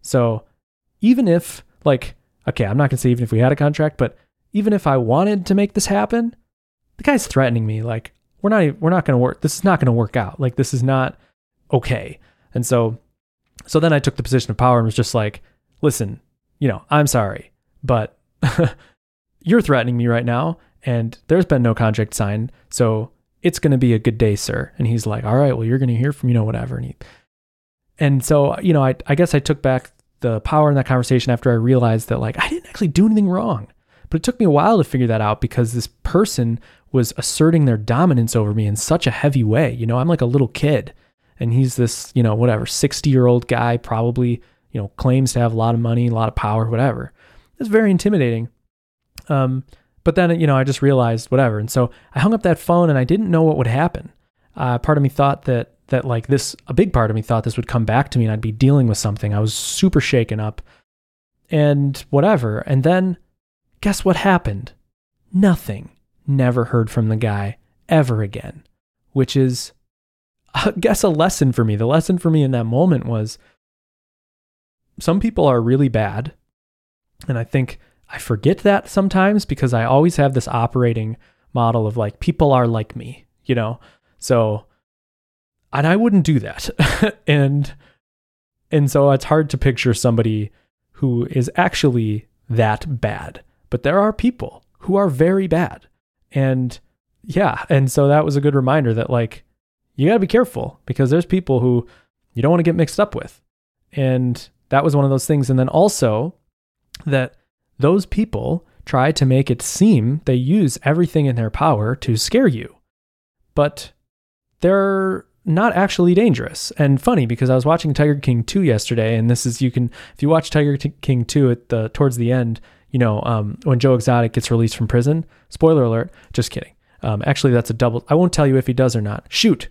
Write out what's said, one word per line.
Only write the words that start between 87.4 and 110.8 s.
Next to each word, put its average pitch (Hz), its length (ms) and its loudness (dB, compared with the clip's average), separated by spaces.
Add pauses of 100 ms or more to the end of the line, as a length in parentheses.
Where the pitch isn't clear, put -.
and 143 200 2
so 139 200 4
it's 135 160 0
hard 151 240 0
to 127 80 -4
picture 127 340 0
somebody 110 580 0 (420)
who 120 380 -2
is 127 260 -2
actually 117 720 -2 (220)
that 113 520 -2
bad, - 420 -8 (260)
but - 140 -6
there 160 160 0
are 214 140 2
people - 520 -6 (140)
who 190 180 -2
are 196 120 2
very 175 400 0
bad. 170 400 -2 (440)
And 131 460 -2 (460)
yeah, 185 440 -2
and 135 220 2
so 139 180 2
that 151 160 4
was 139 120 -2
a 143 40 0
good 143 140 0
reminder 131 400 0
that, 113 160 -4
like, 117 340 -4 (520)
you 135 100 0
gotta 214 140 2
be 190 60 0
careful 226 600 -4
because 131 240 0
there's 170 160 2
people 139 340 0
who 123 260 0 (480)
you 117 80 -4
don't 147 80 2
wanna 175 120 2
get 165 140 0
mixed 165 240 -2
up 208 140 0
with. - 260 -12 (520)
And 127 560 -2 (200)
that 139 160 2
was 151 100 2
one 139 100 4
of 139 60 2
those 135 160 -2
things. 139 240 0
And 131 80 2
then 131 100 2
also 151 640 0 (720)
that 135 300 -2 (440)
those 170 280 2
people 175 600 -4 (180)
try 135 280 0
to 143 140 0
make 131 240 2
it 123 100 -2
seem 151 640 2
they 135 100 0
use 139 480 0